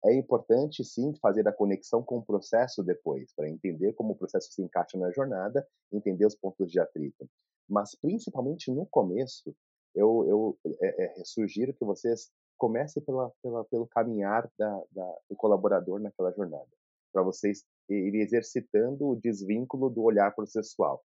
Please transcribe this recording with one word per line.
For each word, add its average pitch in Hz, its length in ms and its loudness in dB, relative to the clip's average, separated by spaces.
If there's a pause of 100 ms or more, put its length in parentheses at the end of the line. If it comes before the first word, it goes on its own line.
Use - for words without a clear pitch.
É 123 100 6
importante, 131 680 2
sim, 135 380 -2
fazer 104 260 4
a 104 60 2
conexão 101 500 0
com 123 140 -4
o 117 80 -6
processo 110 580 0
depois, 76 500 -4
pra 76 160 -4
entender 87 440 -2
como 110 200 -4
o - 20 -4
processo - 360 -4
se - 100 -6
encaixa 90 360 -4
na 90 140 0
jornada, 107 560 -2 (240)
entender 101 340 2
os 107 100 4
pontos 95 360 -4
de 90 80 2
atrito. 71 480 -4 (420)
Mas, 101 260 -2
principalmente 151 760 -4
no 147 160 -2
começo, 113 680 0 (380)
eu, 110 340 4
eu, 104 320 2 (220)
é, 92 380 -2
é, 90 60 -12
sugiro 113 480 -2
que - 100 -6
vocês 113 480 -2 (260)
comecem 135 460 -2
pela, 131 280 -4 (100)
pela, 117 240 -6
pelo 117 220 -2
caminhar 113 680 0
da, 104 340 -2
da, 92 260 -10 (120)
do 101 60 -8
colaborador 98 640 2
naquela 98 320 -2
jornada, 82 380 -8 (420)
pra 95 100 2
vocês 98 420 0 (260)
i-, 98 40 0
irem 101 280 0
exercitando 120 840 0
o 131 80 0
desvínculo 117 720 -2
do 117 140 -4
olhar 104 300 4
processual. 101 680 -4 (160)